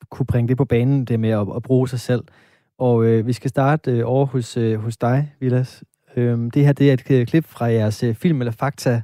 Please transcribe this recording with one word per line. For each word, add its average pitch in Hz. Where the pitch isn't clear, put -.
kunne -
bringe 117
det 127
på 139
banen, 127
det 113
med 110
at, 104
at 120
bruge 127
sig 123
selv. 123
Og, 120
øh, 113
vi 123
skal -
starte, 139
øh, 120
over 131
hos, 127
øh, 110
hos 110
dig, 131
Vilas. 127
Øhm, 120
det 147
her, 143
det 143
er 135
et, -
øh, 123
klip 160
fra -
jeres, 110
øh, 117
film 156
eller 120
fakta 123